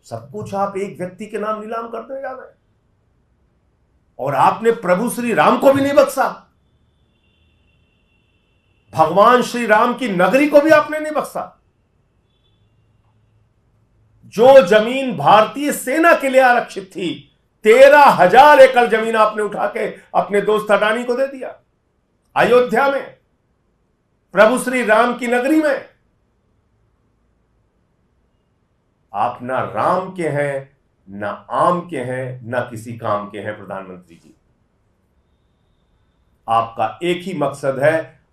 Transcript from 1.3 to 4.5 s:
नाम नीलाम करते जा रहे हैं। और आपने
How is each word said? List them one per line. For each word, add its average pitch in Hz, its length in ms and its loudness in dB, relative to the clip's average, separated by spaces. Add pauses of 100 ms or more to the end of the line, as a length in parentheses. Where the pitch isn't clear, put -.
नाम 214 240 -8
नीलाम 226 260 -12
करते 240 340 -14
जा 262 100 -12
रहे 240 160 -18
हैं। - 80 -20 (1600)
और 135 160 -6
आपने 190 360 0